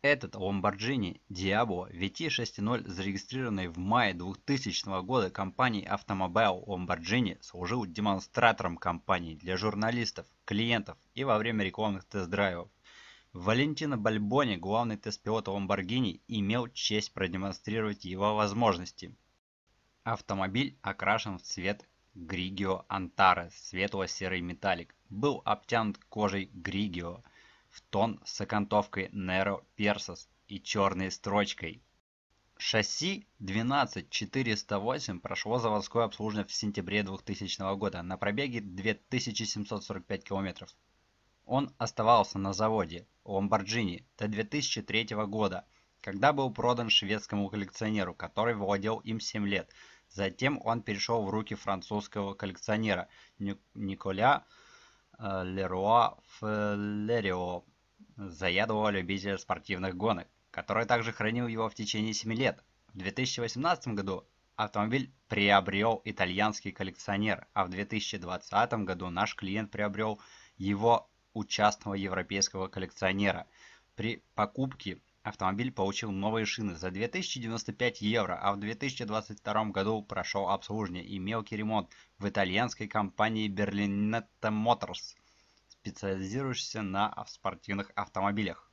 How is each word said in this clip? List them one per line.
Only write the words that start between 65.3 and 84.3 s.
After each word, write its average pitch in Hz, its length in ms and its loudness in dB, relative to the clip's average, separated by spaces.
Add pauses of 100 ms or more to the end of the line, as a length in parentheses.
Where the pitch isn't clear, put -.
итальянский 101 680 0
коллекционер, 101 800 -2
а 98 120 2
в 90 40 -4
две 92 160 -4
тысячи 104 320 -4
двадцатом 95 680 0
году 90 260 -4
наш 95 260 0
клиент 101 340 -4
приобрёл 104 500 -2 (360)
его 101 540 2 (240)
у 107 100 -4
частного 104 500 2
европейского 95 720 -2
коллекционера. 95 800 0 (480)
При 110 280 -4 (120)
покупке 107 680 -2 (200)
автомобиль 104 480 0
получил 101 400 -2
новые 104 360 0
шины 104 300 -4
за 92 140 -4
две 101 180 -2
тысячи - 300 -4
девяносто 113 360 -6
пять 120 260 -2
евро, 104 400 2
а 101 140 2
в 101 60 -6
две 107 140 -4
тысячи 131 300 -4
двадцать 107 360 -4
втором 107 320 0
году 104 300 2
прошёл 101 460 -2
обслуживание 98 560 -2
и 98 140 -8
мелкий 110 380 -4
ремонт 107 340 0 (280)
в 101 80 -4
итальянской 101 640 0
компании 107 640 0
Berlinetta 101 1000 0